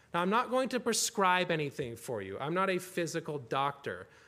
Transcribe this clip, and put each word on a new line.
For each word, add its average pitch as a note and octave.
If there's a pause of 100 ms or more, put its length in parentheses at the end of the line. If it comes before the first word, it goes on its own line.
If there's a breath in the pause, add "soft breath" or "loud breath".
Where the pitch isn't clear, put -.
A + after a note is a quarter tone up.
(120)
Now, E3+
I'm F3+
not A3+
going B3+
to B3+
prescribe F#3
anything C#3
for A2+
you. G2
I'm C#3+
not F#3+
a F3+
physical D#3+
doctor. C3+ (200 loud breath)